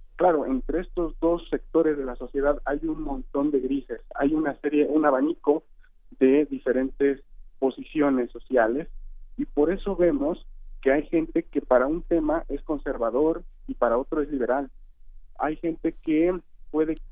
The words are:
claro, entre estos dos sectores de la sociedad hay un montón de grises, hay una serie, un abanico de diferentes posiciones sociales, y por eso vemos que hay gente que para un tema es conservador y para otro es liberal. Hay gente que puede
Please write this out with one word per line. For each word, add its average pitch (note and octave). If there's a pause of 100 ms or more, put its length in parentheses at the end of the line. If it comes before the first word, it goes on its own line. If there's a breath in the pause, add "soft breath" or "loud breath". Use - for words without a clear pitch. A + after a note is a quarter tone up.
(180)
claro, E3
entre C3+
estos E3+
dos E3+
sectores D#3
de C#3
la B2
sociedad C#3+
hay D3
un D#3
montón C#3+
de C3+
grises, C3 (140)
hay C#3+
una D#3
serie, D3
un D3+
abanico D3 (560)
de C#3
diferentes C3+ (380)
posiciones C3+
sociales, B2 (500)
y C4+
por D3+
eso G3
vemos E3 (360)
que C3+
hay D3+
gente E3
que -
para B2+
un E3+
tema D#3+
es C#3
conservador C#3 (240)
y C4+
para A#2
otro D3+
es C#3
liberal. C3 (680)
Hay D3+
gente D#3+
que E3 (300)
puede D#3 (120)